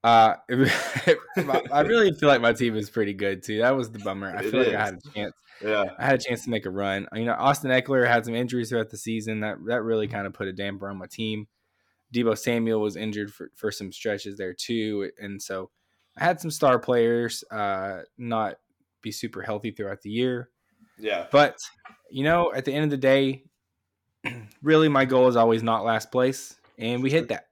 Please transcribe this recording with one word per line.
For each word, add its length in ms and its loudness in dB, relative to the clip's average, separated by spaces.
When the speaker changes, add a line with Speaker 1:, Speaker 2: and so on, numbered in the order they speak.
Speaker 1:
Uh, 380 8
<laughs> 80 -20
I 1300 0
really 320 4
feel 160 2
like 120 6
my 120 4
team 220 0
is 140 -4
pretty 240 -2
good, 300 -4
too. 160 -4
That 160 4
was 160 -4
the 80 -14
bummer. 360 -6
I 80 -6
Speaker 2:
It 80 -2
Speaker 1:
feel 120 2
like 60 4
I 20 0
Speaker 2:
is. 180 -2
Speaker 1:
had 40 -10
a 200 -18
chance. 200 -8
Speaker 2:
Yeah. 220 0
Speaker 1:
I 80 -4
had 100 4
a 80 -4
chance 220 -6
to 40 -6
make 160 -2
a 40 -4
run. 440 -4
You 120 -4
know, 120 0
Austin 340 0
Eckler 360 2
had 180 4
some 100 -6
injuries 340 -2
throughout 200 -2
the 80 -16
season. 440 -6
That, 240 -6
that 160 -2
really 260 -2
kinda 240 -8
put 160 -8
a 60 -8
damper 360 -8
on 80 -10
my 100 -14
team. 400 -8
Deebo 240 2
Samuel 440 0
was 140 -2
injured 380 -8
for, 220 -18
for 160 -6
some 200 -12
stretches 460 -8
there, 160 -8
too. 680 -4
And 220 -12
so 280 -10
I 60 -6
had 160 0
some 120 -8
star 280 2
players, 720 0
uh, 520 -6
not 380 -4
be 100 -10
super 300 -10
healthy 300 -6
throughout 300 -10
the 80 -14
year. 400 -4
Speaker 2:
Yeah. 320 -4
Speaker 1:
But, 300 4
you 140 -6
know, 300 2
at 120 -4
the 80 -2
end 120 0
of 40 0
the 80 -2
day, 460 2
<clears throat> 380 -14
really 260 6
my 180 4
goal 220 6
is 80 4
always 260 6
not 240 0
last 260 0
place, 440 0
and 260 -4
we 80 0
hit 180 0
that. 220 -6